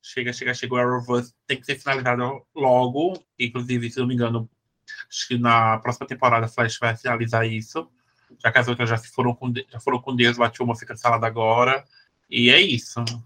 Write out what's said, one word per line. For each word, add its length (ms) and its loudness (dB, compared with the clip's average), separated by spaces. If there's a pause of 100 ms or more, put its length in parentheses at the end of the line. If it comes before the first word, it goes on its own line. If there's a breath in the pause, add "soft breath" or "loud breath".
Chega, 300 -8
chega, 200 -6
chega. 220 -6
O 20 -2
Arrowverse 560 -2 (140)
tem 120 -4
que 60 -20
ser 140 -6
finalizado 640 -4 (100)
logo. 680 0 (160)
Inclusive, 520 -4
se 100 -8
não 60 0
me 80 -2
engano, 360 -2 (580 loud breath)
acho 200 -8
que 100 -2
na 400 4
próxima 280 -6
temporada 420 2
Flash 300 -2
vai 180 -2
finalizar 500 -2
isso. 420 -8 (540 soft breath)
Já 80 2
que 80 4
as 100 2
outras 200 -2
já 80 0
se 120 -10
foram 260 0
com 160 -6
de-, 200 -6
já 100 -16
foram 200 0
com 140 -6
Deus, 220 4
Batwoman 380 0
fica 200 -12
cancelada 320 0
agora. 580 2 (440 soft breath)
E 220 4
é 100 8
isso. 420 -2 (240)